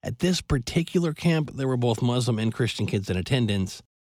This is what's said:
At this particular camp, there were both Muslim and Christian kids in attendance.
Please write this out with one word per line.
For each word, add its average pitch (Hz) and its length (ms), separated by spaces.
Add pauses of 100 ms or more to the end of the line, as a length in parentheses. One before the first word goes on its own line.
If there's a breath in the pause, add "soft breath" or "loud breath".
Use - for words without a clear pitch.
At - 160
this 175 240
particular 165 720
camp, 160 400
there 135 140
were 131 100
both 120 240
Muslim 120 380
and 110 120
Christian 120 360
kids 98 220
in 92 80
attendance. 101 680 (240)